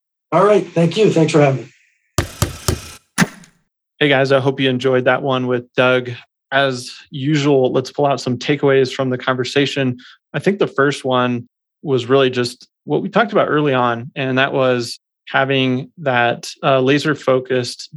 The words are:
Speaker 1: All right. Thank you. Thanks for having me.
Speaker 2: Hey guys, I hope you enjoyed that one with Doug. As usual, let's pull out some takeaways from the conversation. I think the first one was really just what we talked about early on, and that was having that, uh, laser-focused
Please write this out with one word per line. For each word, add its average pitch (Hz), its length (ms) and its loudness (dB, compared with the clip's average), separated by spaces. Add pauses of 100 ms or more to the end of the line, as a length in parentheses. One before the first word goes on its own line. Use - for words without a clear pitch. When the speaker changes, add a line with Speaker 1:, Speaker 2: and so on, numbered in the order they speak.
(340)
Speaker 1:
All 180 120 4
right. 208 200 4
Thank 170 320 0
you. 208 140 4
Thanks 160 200 2
for 156 100 4
having 135 240 2
me. - 60 -20 (2250)
Speaker 2:
Hey 147 100 4
guys, 135 240 4
I 139 80 6
hope 139 180 0
you 135 100 2
enjoyed 127 360 0
that 127 160 2
one 127 260 -2
with 123 260 -4
Doug. 127 360 2 (420)
As 135 420 -2 (180)
usual, 139 600 2
let's 131 200 -2
pull 147 140 -2
out 139 140 0
some 123 180 -4
takeaways 135 560 0
from 131 160 -2
the 127 80 -2
conversation. 131 800 -2 (360)
I 151 60 -4
think 208 200 0
the 160 80 0
first 139 380 -2
one 123 420 -2 (340)
was 127 260 -2
really 135 220 4
just 123 380 -6 (160)
what 147 180 -2
we 196 80 -6
talked 214 220 2
about 156 160 2
early 147 260 0
on, 120 420 -2
and 131 220 -4
that 135 160 0
was 127 460 -2 (280)
having 131 680 0
that, 123 540 -2 (100)
uh, 135 200 2
laser-focused 131 1160 -2